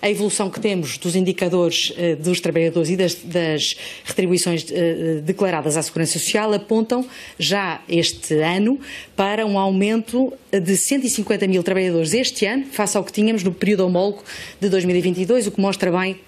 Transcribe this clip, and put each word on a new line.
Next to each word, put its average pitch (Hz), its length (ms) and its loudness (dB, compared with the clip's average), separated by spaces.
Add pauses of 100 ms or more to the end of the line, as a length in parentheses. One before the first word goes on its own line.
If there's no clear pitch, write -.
a 208 100 0
evolução 202 400 0
que - 100 -10
temos 175 380 -2
dos 170 160 -4
indicadores, 180 800 0
eh, 170 200 0
dos 165 240 0
trabalhadores 165 500 0
e 185 60 0
das, 180 200 0
das 165 600 -2 (280)
retribuições, 175 640 0
eh, 165 520 0
declaradas 160 540 0
à 165 60 0
Segurança 165 360 -2
Social 214 340 0
apontam 220 540 0 (320)
já 170 500 -2
este 165 520 0
ano 202 400 2 (340)
para 208 320 0
um 202 120 2
aumento 214 720 2 (180)
de 190 260 2
cento 269 280 0
e 233 60 0
cinquenta 202 360 0
mil 185 160 2
trabalhadores 175 500 0
este 240 340 0
ano, 262 200 -2
face 208 300 -2
ao 196 80 0
que - 80 -14
tínhamos 214 300 2
no 185 100 0
período 185 340 2
homólogo 185 360 0 (380)
de 202 80 2
dois 185 160 2
mil 180 120 2
e 180 40 4
vinte 180 180 0
e 185 80 0
dois, 233 200 4
o 202 40 -2
que - 100 -2
mostra 190 300 2
bem 185 380 0